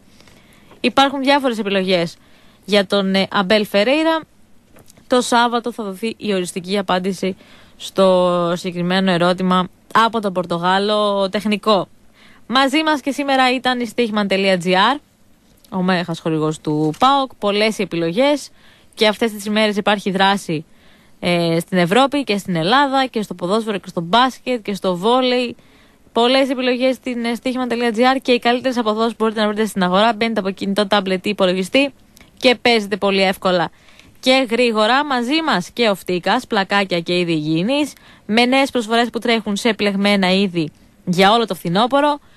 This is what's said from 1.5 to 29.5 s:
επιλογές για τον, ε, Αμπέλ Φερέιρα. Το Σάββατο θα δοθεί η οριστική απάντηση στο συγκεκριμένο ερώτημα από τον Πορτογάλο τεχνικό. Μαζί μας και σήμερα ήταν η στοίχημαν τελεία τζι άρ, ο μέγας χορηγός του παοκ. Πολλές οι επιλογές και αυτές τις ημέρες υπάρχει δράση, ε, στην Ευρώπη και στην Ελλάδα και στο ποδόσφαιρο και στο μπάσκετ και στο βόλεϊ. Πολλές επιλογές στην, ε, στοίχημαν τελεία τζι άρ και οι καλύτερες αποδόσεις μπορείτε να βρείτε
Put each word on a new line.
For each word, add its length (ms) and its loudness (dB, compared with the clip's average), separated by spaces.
επιλογές 560 -2
για 200 2
τον, 300 0
ε, 160 0
Αμπέλ 340 2
Φερέιρα. 540 2
Το 140 2
Σάββατο 500 0
θα 120 -10
δοθεί 340 -6
η 160 -4
οριστική 440 -4
απάντηση 600 -4
στο 760 2
συγκεκριμένο 560 -2
ερώτημα 560 2
από 260 2
τον 140 -4
Πορτογάλο 960 0
τεχνικό. 580 0
Μαζί 360 2
μας 180 0
και 100 -4
σήμερα 420 0
ήταν 260 -2
η 60 -4
στοίχημαν 420 -2
τελεία 300 0
τζι 180 0
άρ, 220 2
ο 120 -6
μέγας 380 -2
χορηγός 400 -2
του 400 -2
παοκ. 400 2
Πολλές 380 -2
οι 40 -4
επιλογές 680 -2
και 140 0
αυτές 240 0
τις 140 -12
ημέρες 300 0
υπάρχει 360 -2
δράση, 540 0
ε, 400 0
στην 180 -4
Ευρώπη 460 2
και 140 -2
στην 180 -4
Ελλάδα 500 2
και 160 -6
στο 120 -8
ποδόσφαιρο 440 -4
και 100 -12
στο 140 -8
μπάσκετ 600 0
και 120 -8
στο 220 -2
βόλεϊ. 600 0
Πολλές 380 2
επιλογές 460 0
στην, 300 -8
ε, 100 -2
στοίχημαν 320 -4
τελεία 240 -2
τζι 140 2
άρ 120 4
και 140 -2
οι 80 4
καλύτερες 380 0
αποδόσεις 400 0
μπορείτε 240 -2
να 60 2
βρείτε 180 -2